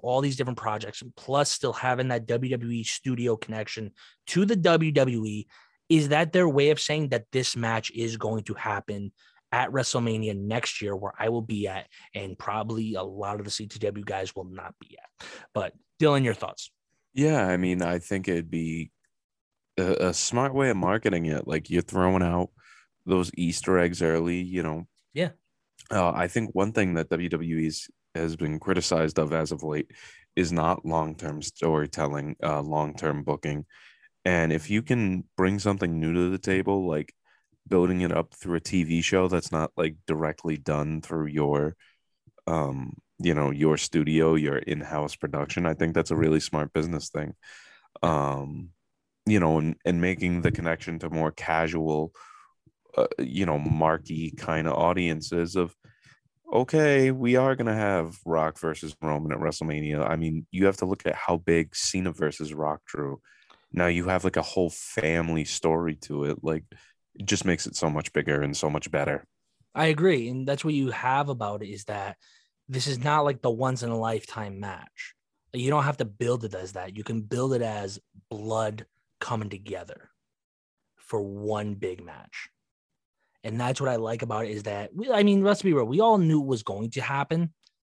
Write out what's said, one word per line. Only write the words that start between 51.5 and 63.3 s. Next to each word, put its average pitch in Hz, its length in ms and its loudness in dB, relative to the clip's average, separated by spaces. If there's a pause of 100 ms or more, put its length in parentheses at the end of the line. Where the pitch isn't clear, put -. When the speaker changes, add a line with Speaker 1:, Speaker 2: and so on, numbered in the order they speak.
Speaker 2:
uh, - 120 4 (100)
you 73 300 -2
know, 76 100 2
marquee 80 800 0
kinda 78 340 -2
audiences 85 840 0
of, 87 200 -2 (800)
okay, 135 560 4
we 127 260 2
are 131 200 4
gonna 117 180 0
have 95 520 0
Rock 80 340 0
versus 78 420 -6
Roman 76 300 -2
at 65 80 -4
WrestleMania. 76 680 -2
I 80 100 0
mean, 80 340 -2
you 95 160 4
have 98 100 2
to - 80 -2
look 92 220 -2
at 82 80 0
how - 220 0
big 82 380 2
Cena 92 360 -2
versus 76 420 -4
Rock 76 320 -4
drew. 69 340 -6 (520)